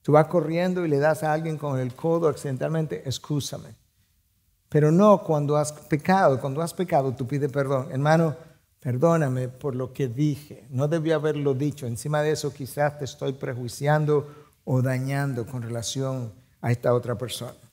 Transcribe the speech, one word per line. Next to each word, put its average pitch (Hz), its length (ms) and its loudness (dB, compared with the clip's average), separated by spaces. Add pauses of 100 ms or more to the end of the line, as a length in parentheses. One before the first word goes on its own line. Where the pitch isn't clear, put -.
Tú 147 120 2
vas 156 140 8
corriendo 175 580 0
y 156 40 0
le 143 100 2
das 156 220 2
a 156 120 0
alguien 160 240 -4
con 143 200 -4
el 127 160 -4
codo 165 360 0
accidentalmente, 147 760 -4
"Excúsame." - 680 -6 (960)
Pero 151 200 4
no 202 340 8
cuando 147 340 0
has 147 140 0
pecado. 160 680 2
Cuando 139 220 -4
has 165 120 -6
pecado, 147 400 0
tú 123 140 -6
pides 143 240 -2
perdón. 135 400 -2
"Hermano, 151 440 2 (440)
perdóname 131 720 2
por 127 260 -6
lo 127 160 -6
que 139 160 -2
dije. 131 640 -4
No 139 180 0
debí 160 240 0
haberlo 147 420 0
dicho. 139 340 -4
Encima 151 340 -2
de 151 100 2
eso, 147 220 -4
quizás 147 440 -2
te 147 60 -8
estoy 139 300 -6
prejuiciando 143 1000 -2 (300)
o 127 180 2
dañando 131 640 -2
con 123 160 -8
relación 120 720 -6 (300)
a 120 100 0
esta 120 220 2
otra 120 240 -2
persona." 120 400 -10 (160)